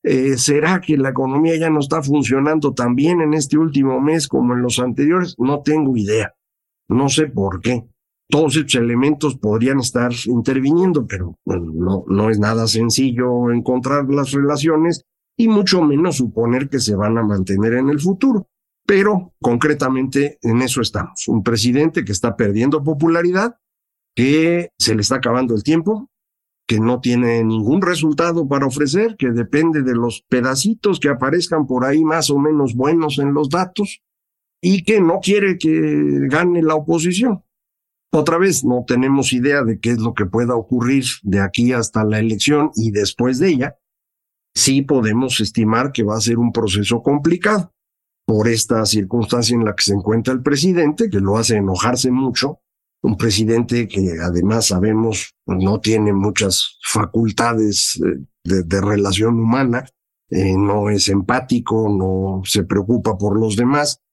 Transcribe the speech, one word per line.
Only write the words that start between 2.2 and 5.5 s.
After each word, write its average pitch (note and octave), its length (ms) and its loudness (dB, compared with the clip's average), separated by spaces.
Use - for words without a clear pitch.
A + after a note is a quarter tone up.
tan B2 200 0
bien E3 260 2
en D3+ 140 2
este D3+ 240 0
último C#3 420 0
mes D3+ 280 0
como B2 260 0
en B2 80 0
los B2 160 -2
anteriores? D3 580 0
No C#3 260 -2